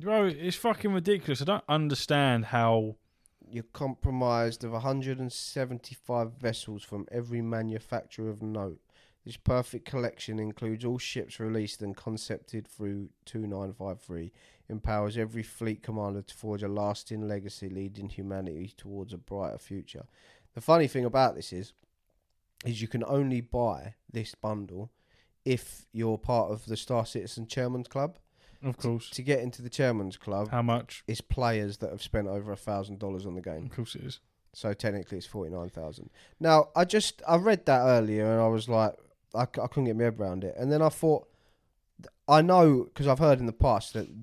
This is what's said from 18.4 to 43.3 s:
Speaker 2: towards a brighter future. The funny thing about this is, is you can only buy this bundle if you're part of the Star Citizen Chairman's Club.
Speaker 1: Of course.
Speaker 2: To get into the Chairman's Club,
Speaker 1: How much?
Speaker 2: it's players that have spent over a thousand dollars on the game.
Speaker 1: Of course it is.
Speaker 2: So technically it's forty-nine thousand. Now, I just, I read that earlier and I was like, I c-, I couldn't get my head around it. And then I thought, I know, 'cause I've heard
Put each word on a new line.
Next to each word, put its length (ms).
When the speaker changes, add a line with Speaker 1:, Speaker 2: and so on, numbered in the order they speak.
Speaker 2:
towards 360
a 60
brighter 400
future. 480
The 80
funny 240
thing 180
about 300
this 180
is, 220
is 160
you 80
can 160
only 380
buy 520
this 240
bundle 560
if 480
you're 260
part 320
of 160
the 100
Star 280
Citizen 420
Chairman's 420
Club. 300
Speaker 1:
Of 160
course. 320
Speaker 2:
To 120
get 180
into 220
the 80
Chairman's 460
Club, 340
Speaker 1:
How 120
much? 440
Speaker 2:
it's 140
players 580
that 120
have 120
spent 260
over 220
a 60
thousand 420
dollars 280
on 80
the 80
game. 240
Speaker 1:
Of 100
course 180
it 100
is. 160
Speaker 2:
So 180
technically 460
it's 80
forty-nine 420
thousand. 400
Now, 340
I 120
just, 420
I 80
read 300
that 160
earlier 500
and 80
I 80
was 220
like, 240
I 100
c-, 180
I 60
couldn't 160
get 120
my 80
head 140
around 240
it. 160
And 140
then 100
I 60
thought, 400
I 160
know, 520
'cause 120
I've 120
heard 220